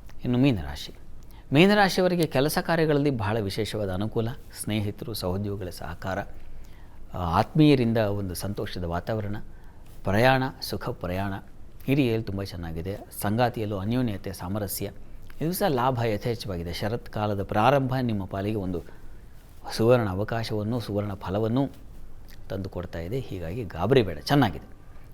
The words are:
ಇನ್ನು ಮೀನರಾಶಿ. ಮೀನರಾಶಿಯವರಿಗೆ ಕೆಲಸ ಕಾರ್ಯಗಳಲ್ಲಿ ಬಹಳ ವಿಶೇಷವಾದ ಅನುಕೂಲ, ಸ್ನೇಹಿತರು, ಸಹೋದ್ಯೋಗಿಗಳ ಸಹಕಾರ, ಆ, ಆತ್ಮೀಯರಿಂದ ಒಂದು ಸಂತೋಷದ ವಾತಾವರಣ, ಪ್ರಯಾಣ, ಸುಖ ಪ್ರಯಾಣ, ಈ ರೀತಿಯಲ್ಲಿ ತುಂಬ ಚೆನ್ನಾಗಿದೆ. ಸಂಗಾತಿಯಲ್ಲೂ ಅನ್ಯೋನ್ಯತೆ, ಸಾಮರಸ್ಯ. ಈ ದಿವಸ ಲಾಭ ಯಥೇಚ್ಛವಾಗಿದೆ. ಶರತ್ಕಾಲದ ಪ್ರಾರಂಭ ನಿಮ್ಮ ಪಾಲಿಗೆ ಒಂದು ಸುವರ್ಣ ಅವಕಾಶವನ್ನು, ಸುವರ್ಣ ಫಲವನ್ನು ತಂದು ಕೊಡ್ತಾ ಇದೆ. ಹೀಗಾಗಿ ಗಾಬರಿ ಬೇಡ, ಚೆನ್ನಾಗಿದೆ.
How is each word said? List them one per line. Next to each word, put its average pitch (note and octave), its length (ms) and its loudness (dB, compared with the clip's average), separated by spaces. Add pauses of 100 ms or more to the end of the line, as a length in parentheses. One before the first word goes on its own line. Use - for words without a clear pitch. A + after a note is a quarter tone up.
(240)
ಇನ್ನು B2 140 2
ಮೀನರಾಶಿ. G2+ 560 2 (580)
ಮೀನರಾಶಿಯವರಿಗೆ F#3 720 6
ಕೆಲಸ C#3+ 320 2
ಕಾರ್ಯಗಳಲ್ಲಿ D#3 520 4
ಬಹಳ A2 280 0
ವಿಶೇಷವಾದ G2+ 540 -2
ಅನುಕೂಲ, G#2+ 360 0 (320)
ಸ್ನೇಹಿತರು, G#2 540 -4
ಸಹೋದ್ಯೋಗಿಗಳ G2 560 -2
ಸಹಕಾರ, F2 500 -6
ಆ, - 1160 -4
ಆತ್ಮೀಯರಿಂದ B2+ 580 6
ಒಂದು G2+ 380 2
ಸಂತೋಷದ G2 500 -4
ವಾತಾವರಣ, G2+ 520 -2 (680)
ಪ್ರಯಾಣ, B2+ 380 6 (200)
ಸುಖ - 260 -6
ಪ್ರಯಾಣ, F#2+ 460 -4 (540)
ಈ C3 60 4
ರೀತಿಯಲ್ಲಿ A#2 300 4
ತುಂಬ F#2+ 180 -4
ಚೆನ್ನಾಗಿದೆ. E2+ 540 -6 (260)
ಸಂಗಾತಿಯಲ್ಲೂ G#2+ 560 2
ಅನ್ಯೋನ್ಯತೆ, G#2+ 540 0
ಸಾಮರಸ್ಯ. G2 600 -4 (440)
ಈ - 40 -6
ದಿವಸ E3+ 280 -2
ಲಾಭ B2 340 2
ಯಥೇಚ್ಛವಾಗಿದೆ. G2+ 720 -2
ಶರತ್ಕಾಲದ G#2+ 720 -2
ಪ್ರಾರಂಭ B2+ 600 4
ನಿಮ್ಮ G#2+ 220 0
ಪಾಲಿಗೆ G2 320 -2
ಒಂದು F#2 280 -2 (880)
ಸುವರ್ಣ A#2+ 360 6
ಅವಕಾಶವನ್ನು, A2 720 -2
ಸುವರ್ಣ G#2 340 -2
ಫಲವನ್ನು F#2+ 560 0 (800)
ತಂದು G2 200 -4
ಕೊಡ್ತಾ F2 300 -8
ಇದೆ. G2 220 -4
ಹೀಗಾಗಿ G2 440 -6
ಗಾಬರಿ G#2+ 380 4
ಬೇಡ, E2+ 160 -2
ಚೆನ್ನಾಗಿದೆ. C3 480 2 (480)